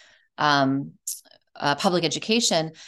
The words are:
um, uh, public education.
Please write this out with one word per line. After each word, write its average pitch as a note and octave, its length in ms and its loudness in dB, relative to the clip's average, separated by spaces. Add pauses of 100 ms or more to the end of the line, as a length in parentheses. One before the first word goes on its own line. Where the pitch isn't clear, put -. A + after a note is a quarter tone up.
(400)
um, C#3+ 540 2 (640)
uh, C#3+ 180 0
public F3 280 0
education. D#3+ 680 -2 (140)